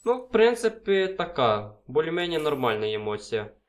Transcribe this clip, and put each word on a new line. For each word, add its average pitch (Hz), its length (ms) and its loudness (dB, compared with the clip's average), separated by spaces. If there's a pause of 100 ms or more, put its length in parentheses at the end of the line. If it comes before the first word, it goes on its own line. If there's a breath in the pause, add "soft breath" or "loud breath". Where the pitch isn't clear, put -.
Ну, 247 120 2
в 254 140 -12
принципі, 214 840 2
така, 113 580 0 (120)
більш-менш 165 560 -2
нормальна 120 480 0
емоція. 104 600 -6 (180)